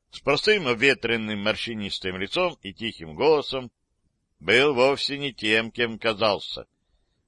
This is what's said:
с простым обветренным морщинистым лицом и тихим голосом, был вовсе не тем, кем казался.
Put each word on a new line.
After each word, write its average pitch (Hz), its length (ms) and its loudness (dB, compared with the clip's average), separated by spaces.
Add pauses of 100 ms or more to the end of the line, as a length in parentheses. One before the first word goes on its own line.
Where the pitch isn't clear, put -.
(120)
с - 80 -18
простым 160 480 0
обветренным 113 720 0
морщинистым 101 800 -4
лицом 165 440 -4
и 98 100 -12
тихим 82 440 -10
голосом, 131 560 0 (680)
был 123 360 4
вовсе 135 420 2
не 143 160 -6
тем, 110 380 0
кем 113 260 -2
казался. 104 720 -2 (600)